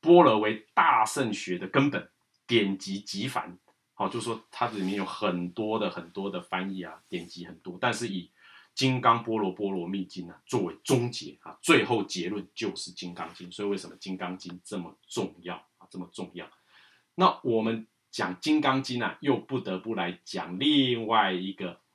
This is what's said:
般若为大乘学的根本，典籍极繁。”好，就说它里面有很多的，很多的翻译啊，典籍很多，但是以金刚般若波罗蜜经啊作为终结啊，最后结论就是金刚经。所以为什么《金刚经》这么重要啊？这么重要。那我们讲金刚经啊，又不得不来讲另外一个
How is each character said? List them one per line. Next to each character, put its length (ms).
般 220
若 160
为 360
大 300
乘 280
学 260
的 100
根 220
本， 200
典 320
籍 220
极 280
繁。” 300
好， 140
就 120
说 300
它 180
里 140
面 120
有 100
很 460
多 280
的， 120
很 200
多 200
的 100
翻 340
译 80
啊， 260
典 180
籍 200
很 140
多， 200
但 120
是 160
以 220
金 260
刚 240
般 140
若 120
波 200
罗 160
蜜 180
经 240
啊 160
作 200
为 200
终 260
结 300
啊， 220
最 220
后 200
结 240
论 260
就 220
是 160
金 220
刚 180
经。 180
所 140
以 40
为 80
什 120
么 80
《金 200
刚 200
经》 260
这 140
么 220
重 320
要 160
啊？ 100
这 100
么 140
重 220
要。 120
那 280
我 200
们 240
讲 280
金 220
刚 220
经 200
啊， 200
又 160
不 200
得 200
不 160
来 280
讲 360
另 480
外 260
一 220
个 260